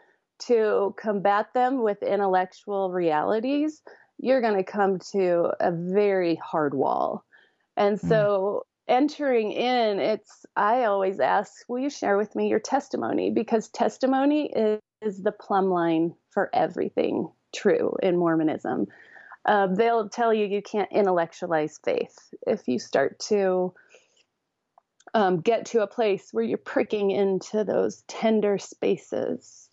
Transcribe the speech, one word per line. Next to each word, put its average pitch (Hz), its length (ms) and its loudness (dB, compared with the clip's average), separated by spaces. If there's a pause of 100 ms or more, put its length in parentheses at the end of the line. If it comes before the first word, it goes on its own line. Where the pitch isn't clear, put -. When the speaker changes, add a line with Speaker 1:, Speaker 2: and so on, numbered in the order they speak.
(380)
Speaker 1:
to 202 600 0
combat 202 560 -2
them 254 280 0
with 202 200 -2
intellectual 196 880 -2
realities, 208 920 -2 (360)
you're 254 220 2
gonna 208 240 0
come 196 340 0 (140)
to 175 380 2 (100)
a - 120 2
very 185 640 0
hard 151 380 -2
wall. 67 500 -2 (520)
And 202 220 2
Speaker 2:
Mm. 175 100 -6
Speaker 1:
so 208 580 0 (200)
entering 262 640 2
in, 240 460 0
it's, 208 480 -4 (100)
I 226 280 2
always 196 360 0
ask, 185 480 0
"Will 247 100 -4
you 277 120 -2
share 202 260 0
with 208 200 -2
me 214 120 0
your 214 120 2
testimony?" - 720 -2
Because 220 380 -2
testimony 269 840 0
is, 214 280 0 (220)
is 196 200 -6
the 202 100 -2
plumb 196 380 0
line 170 440 0 (160)
for 196 220 -2
everything - 800 -2 (240)
true - 480 2
in 175 140 2
Mormonism. 165 720 0 (600)
Uh, 202 220 4
they'll 226 400 2
tell 226 260 0
you 214 100 2
you 202 160 -2
can't 202 320 -4
intellectualize 170 840 0
faith - 560 -4 (120)
if - 220 -4
you 247 100 0
start - 420 -2
to, 185 520 0 (1400)
um, 185 260 4
get 220 260 0
to 226 160 0
a 202 40 0
place 208 460 0
where 226 120 0
you're 233 140 -2
pricking 208 520 0
into 196 540 0
those - 440 0
tender 208 500 0
spaces - 1040 -6 (100)